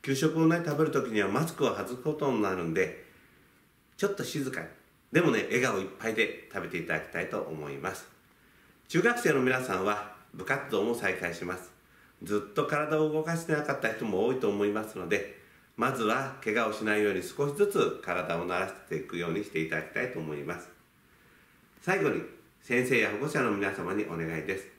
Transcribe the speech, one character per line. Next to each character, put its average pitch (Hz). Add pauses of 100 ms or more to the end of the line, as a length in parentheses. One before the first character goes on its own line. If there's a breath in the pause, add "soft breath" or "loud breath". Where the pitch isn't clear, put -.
給 135
食 160
を 160
ね、 170
食 147
べ 160
る 139
時 123
に 104
は 95
マ 139
ス -
ク 139
を 101
外 98
す 123
こ 151
と 143
に 110
な 98
る 90
ん 82
で、 - (920 loud breath)
ち 202
ょ -
っ 196
と -
静 135
か 82
に、 - (440)
で 160
も 156
ね、 107
笑 127
顔 110
い 95
っ - (100)
ぱ 110
い 110
で 107
食 95
べ 90
て 90
い 80
た 80
だ 78
き -
た 85
い 85
と 107
思 76
い 69
ま 95
す。 - (800 soft breath)
中 170
学 240
生 156
の 135
皆 127
さ 98
ん 95
は 104 (180)
部 -
活 139
動 101
も 117
再 95
開 87
し 90
ま 90
す。 - (520 soft breath)
ず 104
っ -
と 147
体 151
を 151
動 156
か 165
し -
て 160
な 147
か -
っ -
た 110
人 123
も 101
多 131
い 131
と 107
思 101
い 104
ま 107
す -
の 87
で、 - (380 loud breath)
ま 123
ず 117
は 131
怪 107
我 113
を 104
し 107
な 107
い 104
よ 101
う -
に 92
少 143
し 143
ず 202
つ 135
体 87
を 85
慣 90
ら 98
し - (160)
て 82
い 76
く -
よ 85
う 82
に 104
し -
て 80
い 80
た 80
だ 78
き -
た 117
い 127
と 85
思 78
い 71
ま 82
す。 - (1120 soft breath)
最 185
後 147
に 101 (400)
先 123
生 127
や 101
保 104
護 143
者 147
の 117
皆 98
様 87
に 104
お 82
願 82 (120)
い -
で 95
す。 - (120)